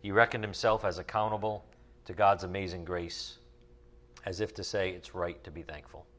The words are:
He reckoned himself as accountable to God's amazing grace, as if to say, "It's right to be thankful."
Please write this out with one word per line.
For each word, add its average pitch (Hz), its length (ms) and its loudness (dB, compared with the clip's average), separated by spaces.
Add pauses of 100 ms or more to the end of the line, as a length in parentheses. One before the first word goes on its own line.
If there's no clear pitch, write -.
He 101 120 -4
reckoned 113 320 4
himself 107 400 2
as 85 140 0
accountable 107 640 -2 (400)
to - 80 -12
God's 98 320 6
amazing 90 400 -4
grace, 85 540 -6 (880)
as 95 160 -4
if 107 140 -2
to 98 100 -8
say, 95 260 0
"It's 90 240 -12
right 87 300 -4
to 90 60 -12
be 82 120 -12
thankful." 78 440 -14 (120)